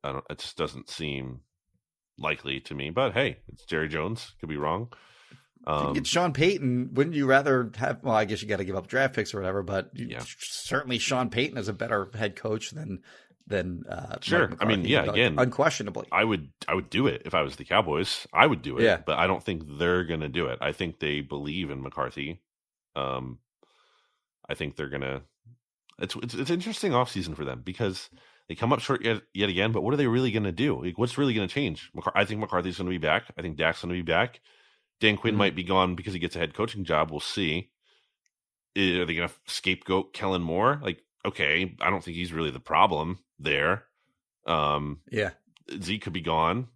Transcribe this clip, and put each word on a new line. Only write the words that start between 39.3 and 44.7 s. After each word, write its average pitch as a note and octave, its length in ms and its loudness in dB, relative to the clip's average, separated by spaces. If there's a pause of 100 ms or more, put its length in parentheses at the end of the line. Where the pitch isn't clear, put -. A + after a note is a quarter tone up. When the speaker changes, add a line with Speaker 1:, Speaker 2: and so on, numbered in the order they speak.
Speaker 1:
scapegoat F#2+ 640 -2
Kellen F#2+ 300 -2
Moore? G#2+ 400 2
Like, F#2 200 -6 (220)
okay, E2+ 560 0
I F2 100 2
don't F#2+ 140 -2
think E2+ 120 -8
he's F2 160 -4
really D#2+ 180 -2
the C2 100 -12
problem E2+ 580 2 (200)
there. D2+ 460 2 (640)
Um, D2 540 0 (100)